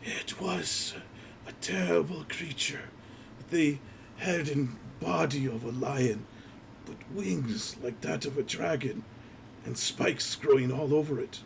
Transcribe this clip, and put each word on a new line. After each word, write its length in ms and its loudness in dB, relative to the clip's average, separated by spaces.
It 360 -6
was 560 0
a 60 -12
terrible 760 2
creature 600 -4
with 120 -16
the 280 4
head 320 0
and 280 0
body 460 2
of 180 -2
a 80 -4
lion, 540 2
but 100 -12
wings 720 -2
like 180 -4
that 240 -2
of 120 -2
a 60 2
dragon, 600 0
and 120 -2
spikes 580 2
growing 360 8
all 220 4
over 260 6
it. 260 -4